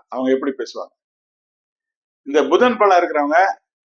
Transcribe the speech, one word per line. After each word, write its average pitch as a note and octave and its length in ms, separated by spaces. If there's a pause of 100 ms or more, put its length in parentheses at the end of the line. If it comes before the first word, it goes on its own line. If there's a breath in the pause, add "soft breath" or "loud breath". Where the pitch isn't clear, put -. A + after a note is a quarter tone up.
அவங்க C3 240
எப்படி C3+ 200
பேசுவாங்க? A2 400 (1300)
இந்த D3 180
புதன் G#3+ 320
பலம் G3+ 240
இருக்கிறவங்க, D#3 380 (560)